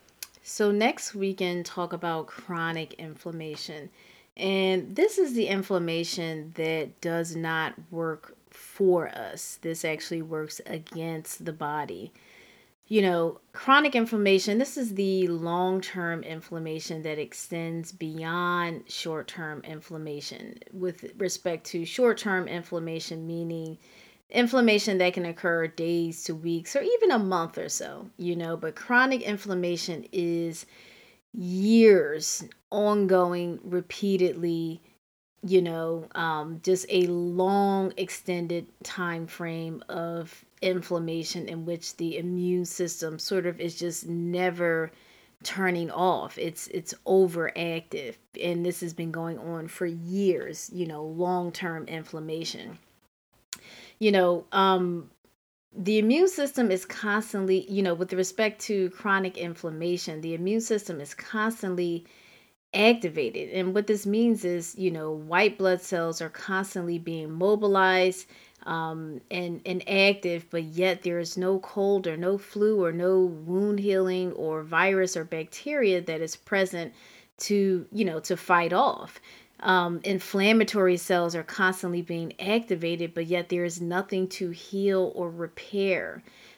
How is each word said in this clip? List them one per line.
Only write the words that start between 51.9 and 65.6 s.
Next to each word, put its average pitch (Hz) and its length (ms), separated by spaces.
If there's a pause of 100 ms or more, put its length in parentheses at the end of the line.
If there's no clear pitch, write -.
You 214 140
know, 175 400
um, 185 560 (640)
the 214 240
immune 285 300
system 277 420
is 185 140
constantly, 202 840
you 202 120
know, 180 120
with 180 200
respect 196 480
to 190 300
chronic 190 460
inflammation, 165 840
the 165 140
immune 196 260
system 196 400
is 143 120
constantly 185 920 (680)
activated. 214 760
And 185 240
what 208 140
this 208 180
means 220 400
is, 175 320
you 190 140
know, 156 200
white 170 460
blood 185 240